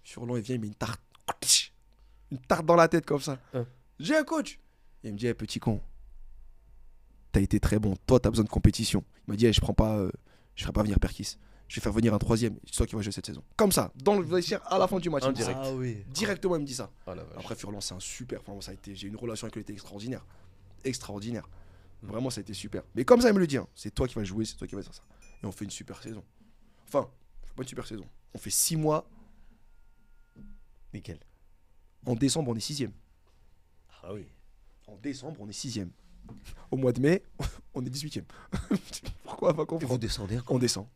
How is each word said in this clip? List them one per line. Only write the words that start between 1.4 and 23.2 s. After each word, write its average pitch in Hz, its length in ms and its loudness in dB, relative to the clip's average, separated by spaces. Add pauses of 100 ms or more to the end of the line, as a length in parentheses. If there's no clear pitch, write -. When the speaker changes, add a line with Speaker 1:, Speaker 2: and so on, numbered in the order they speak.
Speaker 1:
Une 131 80 -6
tarte 165 260 2
dans 170 100 10
la 165 120 12
tête 165 200 4
comme 143 140 0
ça. 135 180 -6 (160)
Speaker 2:
Hein. 120 100 0 (340)
Speaker 1:
J'ai 196 160 0
un 302 80 6
coach. 320 360 -2 (440)
Il 110 100 -8
me 101 40 -8
dit, « 117 100 -2
Eh, 117 80 2
petit - 240 -6
con, 101 200 2 (1500)
t'as 101 100 6
été 101 180 4
très 107 200 4
bon. 101 160 2 (120)
Toi, 127 120 8
t'as 110 100 4
besoin 113 160 4
de - 40 -8
compétition. » - 540 2 (240)
Il - 40 -6
m'a 101 40 -2
dit, « 113 120 4
Eh, 107 60 6
je - 80 6
prends - 120 0
pas, 110 240 2
euh, 95 140 0 (440)
je - 80 -10
ferai - 100 -4
pas 107 100 2
venir 104 160 4
Perkis. - 380 -4 (300)
Je - 80 -14
vais 113 60 -6
faire 110 100 -2
venir 110 220 4
un 101 60 2
troisième. 110 360 2 (100)
C'est - 120 -8
toi 113 80 2
qui 107 100 -10
vas 107 60 -2
jouer 101 100 -4
cette - 140 -8
saison. » - 180 -12 (140)
Comme 202 140 6
ça, 123 240 2
dans 190 200 6
le 185 80 4
vestiaire, 175 380 0 (100)
à 190 60 4
la 185 100 6
fin 190 120 0
du 170 100 0
match, 139 140 0
Speaker 2:
En 131 40 4
Speaker 1:
il - 40 6
me 127 60 0
dit 117 40 0
ça. - 120 2
Speaker 2:
direct. 135 180 -4
Speaker 3:
Ah 135 40 -4
oui. 117 320 -4
Speaker 1:
Directement, 185 480 0
il 151 60 0
me 143 60 -2
dit 135 80 -8
ça. 117 160 -8 (160)
Speaker 2:
Oh 90 80 -8
la 82 80 -12
vache. 78 140 -16
Speaker 1:
Après, 107 180 -8
Furlan, 101 260 -10
c'est - 140 -8
un 92 40 -10
super. 110 460 -10
Enfin, 101 160 -12
ça 95 100 -12
a - 40 -12
été, 101 200 -14
j'ai 98 120 -10
une 104 80 -8
relation 113 300 -8
avec 107 100 -10
lui, 110 60 -6
elle - 20 -12
était 110 100 -12
extraordinaire. 101 500 -10 (600)
Extraordinaire. 110 680 -8 (540)
Speaker 2:
Mm. 107 60 -12
Speaker 1:
Vraiment, 120 200 -4
ça 120 100 -6
a - 20 -8
été 101 120 -10
super. 95 300 -8 (100)
Mais 135 120 0
comme 240 160 10